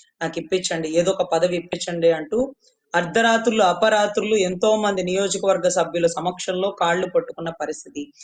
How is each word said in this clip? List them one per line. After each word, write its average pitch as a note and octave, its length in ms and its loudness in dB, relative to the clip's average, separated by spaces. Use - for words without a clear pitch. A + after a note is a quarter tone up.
నాకు D#3+ 160 -4
ఇప్పించండి, E3 600 -2
ఏదో F3 140 2
ఒక F#3 200 -2
పదవి F3 240 2
ఇప్పించండి E3+ 540 0
అంటూ E3 440 -2
అర్ధరాత్రులు, A3+ 680 2
అపరాత్రులు G#3 760 2
ఎంతో F#3+ 400 2
మంది G3+ 260 0
నియోజకవర్గ F#3 680 0
సభ్యుల E3+ 380 0
సమక్షంలో F3+ 640 -2
కాళ్ళు F3 360 0
పట్టుకున్న E3 440 -4
పరిస్థితి. D#3 640 -10